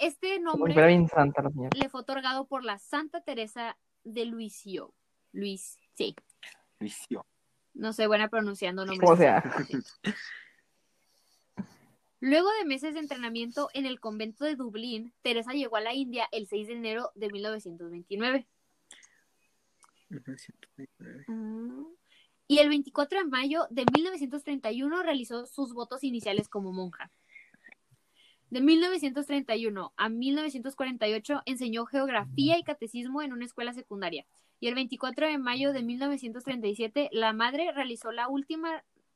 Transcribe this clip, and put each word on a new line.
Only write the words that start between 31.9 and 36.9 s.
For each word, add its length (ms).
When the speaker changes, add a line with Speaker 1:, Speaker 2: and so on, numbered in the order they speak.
Speaker 1:
y 80
catecismo 560
en 140
una 100
escuela 300
secundaria. 500
Y 80
el 60
veinticuatro 520
de 100
mayo 380
de 80
mil 160
novecientos 460
treinta 240
y 80
siete, 360